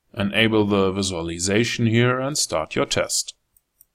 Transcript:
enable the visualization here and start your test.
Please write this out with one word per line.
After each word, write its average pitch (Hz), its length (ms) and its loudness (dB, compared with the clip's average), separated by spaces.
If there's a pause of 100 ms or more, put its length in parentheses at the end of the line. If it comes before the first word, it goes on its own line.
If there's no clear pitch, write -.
(140)
enable 107 520 2
the 98 260 2
visualization 95 960 -2
here 123 320 2
and 143 180 -6
start - 380 -4
your 139 100 0
test. - 480 -4 (600)